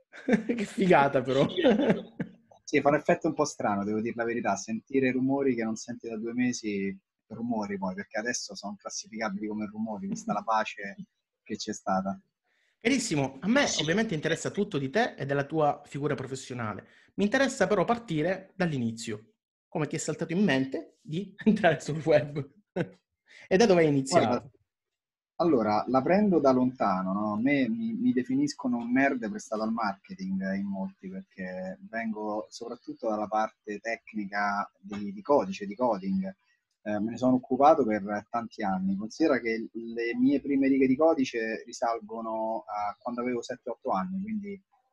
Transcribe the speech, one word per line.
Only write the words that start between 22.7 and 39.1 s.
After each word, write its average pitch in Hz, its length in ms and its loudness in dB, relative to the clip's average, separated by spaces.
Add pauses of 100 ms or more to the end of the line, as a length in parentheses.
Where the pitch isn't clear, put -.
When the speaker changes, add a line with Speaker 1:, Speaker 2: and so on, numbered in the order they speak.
Speaker 1:
E - 80 4
da 185 100 8
dove 175 160 8
hai 156 60 6
iniziato? 139 400 4
Speaker 2:
Guarda, 120 220 -2 (840)
allora, 113 520 4
la 127 140 4
prendo 180 360 4
da 139 140 6
lontano, 101 600 2
no? 104 200 0
A 107 80 -2
me 135 280 2
mi, 113 260 -2
mi 120 180 2
definiscono 131 640 -2
un 117 160 -4
nerd 131 360 2
prestato 107 340 -6
al 110 100 -2
marketing 95 840 -4
in 98 120 -4
molti, 95 420 -8
perché 92 680 -10 (100)
vengo 107 600 -6
soprattutto 117 580 -10
dalla 107 180 -2
parte 107 540 -4
tecnica 101 960 -4
di, 101 340 -10
di 104 100 -12
codice, 147 440 0
di 101 80 -8
coding. 98 500 -2 (600)
Eh, 104 160 -4
me 110 120 -4
ne 120 40 -10
sono 127 200 2
occupato 139 480 4
per 104 460 -2
tanti 117 320 -8
anni. 95 340 -2
Considera 120 440 0